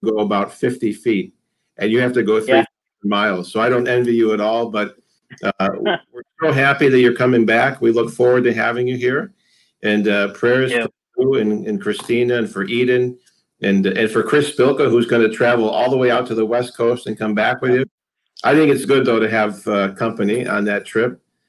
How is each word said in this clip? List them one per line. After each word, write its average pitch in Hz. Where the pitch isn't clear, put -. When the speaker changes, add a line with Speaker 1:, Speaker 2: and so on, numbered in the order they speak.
Speaker 1:
go 107
about 101
fifty 120
feet 104
and 107
you 117
have 123
to 120
go 107
Speaker 2:
Yeah. 117
Speaker 1:
three 104
miles. 101
So 110
I 117
don't 123
envy 123
you 110
at 104
all, 113
but, 104
uh, 98
Speaker 2:
<laughs> -
Speaker 1:
we're 123
so 160
happy 139
that 127
you're 120
coming 123
back. 123
We 117
look 113
forward 123
to 120
having 117
you 127
here, 127
and, 104
uh, 101
prayers 127
Speaker 2:
Yeah. 117
Speaker 1:
for 123
you 131
and, 107
and 104
Christina 120
and 107
for 98
Eden 123
and, 98
and 107
for 143
Chris 143
Spilka, 135
who's 117
gonna 113
travel 120
all 123
the 135
way 127
out 123
to 123
the 110
West 123
Coast 120
and 107
come 107
back 113
with 127
you. 117
I 127
think 156
it's 113
good 131
though 113
to 107
have, 107
uh, 101
company 113
on 104
that 104
trip, 123